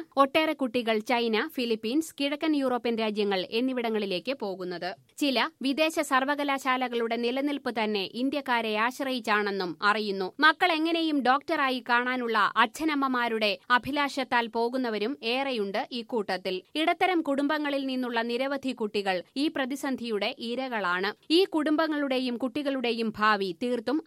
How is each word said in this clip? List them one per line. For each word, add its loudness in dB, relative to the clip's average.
ഒട്ടേറെ 4
കുട്ടികൾ 0
ചൈന, 0
ഫിലിപ്പീൻസ്, -2
കിഴക്കൻ -2
യൂറോപ്യൻ 0
രാജ്യങ്ങൾ 0
എന്നിവിടങ്ങളിലേക്ക് 0
പോകുന്നത്. -6
ചില 2
വിദേശ 0
സർവകലാശാലകളുടെ 0
നിലനിൽപ്പ് -2
തന്നെ 0
ഇന്ത്യക്കാരെ 0
ആശ്രയിച്ചാണെന്നും 0
അറിയുന്നു. 0
മക്കൾ 6
എങ്ങനെയും 0
ഡോക്ടറായി 2
കാണാനുള്ള 0
അച്ഛനമ്മമാരുടെ 2
അഭിലാഷത്താൽ 0
പോകുന്നവരും 0
ഏറെയുണ്ട് -2
ഇക്കൂട്ടത്തിൽ. -4
ഇടത്തരം 2
കുടുംബങ്ങളിൽ 0
നിന്നുള്ള -2
നിരവധി -2
കുട്ടികൾ -2
ഈ 0
പ്രതിസന്ധിയുടെ -4
ഇരകളാണ്. -2
ഈ 6
കുടുംബങ്ങളുടെയും 0
കുട്ടികളുടെയും -2
ഭാവി 2
തീർത്തും -2